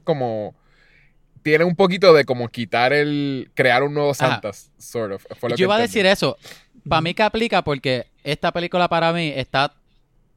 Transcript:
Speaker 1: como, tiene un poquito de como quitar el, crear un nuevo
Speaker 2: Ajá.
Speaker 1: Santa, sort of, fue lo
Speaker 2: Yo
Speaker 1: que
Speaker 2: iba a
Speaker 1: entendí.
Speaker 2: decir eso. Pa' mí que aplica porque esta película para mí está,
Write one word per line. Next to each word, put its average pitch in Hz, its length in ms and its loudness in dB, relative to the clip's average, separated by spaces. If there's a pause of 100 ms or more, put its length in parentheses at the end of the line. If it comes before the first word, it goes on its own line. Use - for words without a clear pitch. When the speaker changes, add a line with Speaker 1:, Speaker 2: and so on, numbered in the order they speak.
Speaker 1:
como, 117 500 -4 (880)
tiene 156 220 2
un 175 120 0
poquito 185 380 6
de 147 120 6
como 120 240 -4
quitar 120 440 0
el, 143 600 -2
crear 127 260 4
un 147 140 -2
nuevo 143 160 0
Speaker 2:
Ajá. 147 160 0 (140)
Speaker 1:
Santa, 104 100 -8 (260)
sort 110 360 -8
of, 98 120 -14 (140)
fue 117 100 -4
lo 120 60 -2
Speaker 2:
Yo - 20 -6
Speaker 1:
que 185 60 2
Speaker 2:
iba 196 120 2
a 220 40 2
Speaker 1:
entendí. 226 140 -2 (100)
Speaker 2:
decir - 20 4
eso. 170 320 0 (500)
Pa' 160 140 0
mí 170 140 -4
que 220 80 0
aplica 214 400 0
porque 131 440 -4 (160)
esta 156 300 -4
película 175 340 -2
para 165 240 0
mí 165 240 -4
está, 135 380 -2 (640)